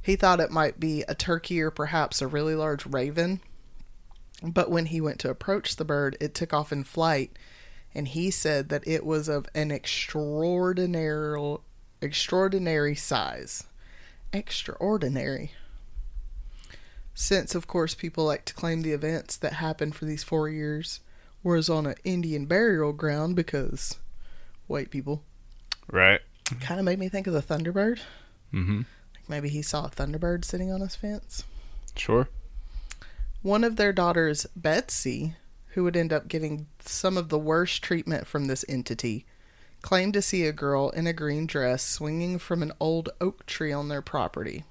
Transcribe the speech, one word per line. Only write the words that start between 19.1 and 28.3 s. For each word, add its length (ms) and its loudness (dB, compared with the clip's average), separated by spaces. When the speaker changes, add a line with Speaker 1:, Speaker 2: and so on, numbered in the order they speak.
Speaker 1:
that 180 -2
happened 400 -2
for 120 -8
these 180 -4
four 240 0
years 520 -4
was 260 4
on 180 2
an 180 -4
Indian 420 0
burial 480 4
ground 420 0
because 640 0
white 240 -4
people. 320 -4
Speaker 2:
Right. 300 8
Speaker 1:
Kinda 220 -2
made 160 4
me 100 -2
think 180 -2
of 60 0
the 100 4
Thunderbird. 580 2